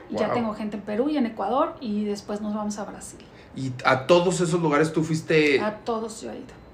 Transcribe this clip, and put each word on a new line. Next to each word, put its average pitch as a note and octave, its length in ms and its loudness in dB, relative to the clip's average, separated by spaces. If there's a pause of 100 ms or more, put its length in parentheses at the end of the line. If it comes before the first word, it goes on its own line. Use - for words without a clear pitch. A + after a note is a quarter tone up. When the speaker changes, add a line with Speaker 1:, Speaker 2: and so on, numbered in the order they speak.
(100)
Speaker 1:
Ya G#3+ 180 0
Speaker 2:
Wow. - 60 0
Speaker 1:
tengo A3+ 200 -2
gente G#3+ 240 -6
en G3+ 40 -10
Perú A3+ 280 0
y D4+ 80 0
en A#3+ 80 2
Ecuador. A#3 540 0
Y G#3 240 -2
después G#3 360 -6
nos G#3 140 -4
vamos G#3 240 -4
a G3+ 60 -8
Brasil. - 360 -14 (340)
Speaker 2:
¿Y C3 180 -4 (120)
a C3 220 4
todos F3 340 6
esos E3+ 200 2
lugares D#3 320 4
tú D#3 120 0
fuiste D#3 560 4
Speaker 1:
A G#3 240 -2
todos A3 380 -6
yo - 80 -10
he - 60 -12
ido. - 100 -14 (280)